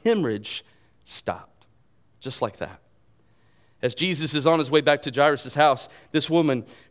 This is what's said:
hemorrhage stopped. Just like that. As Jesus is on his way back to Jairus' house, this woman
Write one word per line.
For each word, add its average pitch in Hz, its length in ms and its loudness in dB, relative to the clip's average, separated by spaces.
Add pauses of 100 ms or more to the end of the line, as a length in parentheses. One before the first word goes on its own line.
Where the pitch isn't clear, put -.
hemorrhage 135 640 -2 (400)
stopped. - 440 -10 (760)
Just 131 180 -6
like 110 140 -4
that. - 240 -10 (1040)
As 123 120 -2
Jesus 160 400 -2
is 147 120 0
on 160 120 4
his 135 120 -2
way 156 100 4
back 143 220 2
to 139 100 -8
Jairus' 143 420 0
house, 143 340 2 (220)
this 156 200 -2
woman 147 340 2 (260)